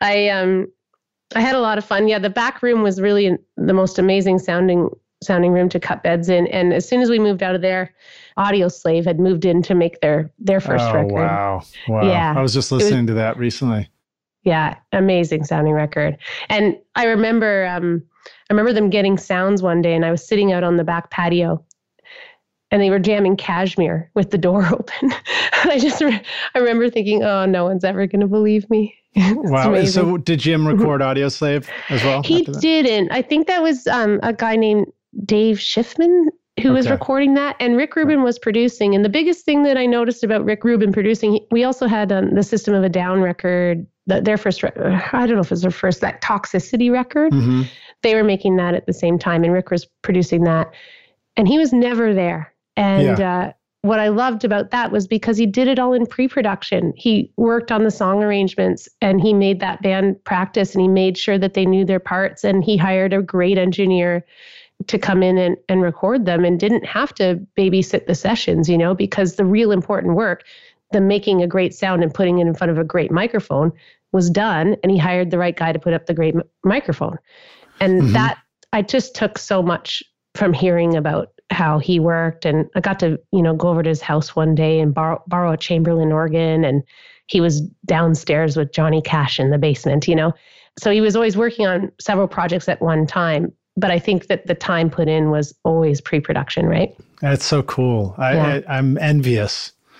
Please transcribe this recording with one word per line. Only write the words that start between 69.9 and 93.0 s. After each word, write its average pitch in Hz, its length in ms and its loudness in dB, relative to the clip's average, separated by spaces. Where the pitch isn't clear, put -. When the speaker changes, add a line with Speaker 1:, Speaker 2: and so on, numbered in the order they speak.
Speaker 1:
work, 196 280 -2
the 208 80 2
making 196 420 2
a 175 40 2
great 180 280 -2
sound 185 280 -2
and 160 120 0
putting 180 240 2
it 175 80 2
in 165 80 0
front 170 160 -2
of 160 80 0
a 165 60 0
great 160 280 -2
microphone, 175 580 0
was 175 180 2
done, 190 520 0
and 196 80 0
he 196 80 2
hired 180 320 0
the 180 80 -2
right 175 180 -2
guy 165 160 -2
to 160 60 -4
put 165 140 -2
up 165 140 -4
the 170 80 -2
great 160 200 0
m-, 165 80 0
microphone. 190 540 -2
And 190 220 2
Speaker 2:
Mm-hmm. 123 120 2
Speaker 1:
that, 214 240 0
I 220 100 0
just - 320 -2
took 208 220 -4
so 190 260 -2
much - 400 -4
from 190 200 0
hearing 170 420 0
about 151 320 -4
how 160 280 0
he 175 220 0
worked, 165 440 -2
and 156 300 0
I 190 60 -2
got 196 200 -4
to, 160 200 -2
you 190 120 2
know, 165 120 2
go 165 140 -2
over 170 140 0
to 160 60 -2
his 156 120 -2
house 156 340 -4
one 160 220 2
day 160 240 2
and 151 120 2
borrow, 160 360 -2
borrow 175 240 0
a 160 40 -2
Chamberlin 165 540 0
organ, 160 540 0
and 143 180 0
he - 140 0
was 160 200 0
downstairs 160 720 0
with 147 160 -2
Johnny 156 300 0
Cash 151 360 -2
in 135 120 0
the 147 80 2
basement, 143 500 0
you 170 80 2
know? 160 160 0
So 214 120 -2
he 208 100 4
was 214 140 2
always 226 220 0
working 233 300 0
on 185 340 -2
several 196 260 0
projects 175 420 -4
at 175 140 -4
one 160 240 2